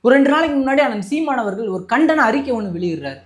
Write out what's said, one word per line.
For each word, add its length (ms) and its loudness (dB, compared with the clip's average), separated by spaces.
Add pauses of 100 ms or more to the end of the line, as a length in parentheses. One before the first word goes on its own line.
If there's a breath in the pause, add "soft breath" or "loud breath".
ஒரு 140 4
ரெண்டு 160 6
நாளைக்கு 280 0
முன்னாடி 200 0
அண்ணன் 240 0
சீமான் 360 -2
அவர்கள் 300 -4
ஒரு 200 -6
கண்டன 260 2
அறிக்கை 400 0
ஒண்ணு 160 -6
வெளியிடுறாரு. 560 -6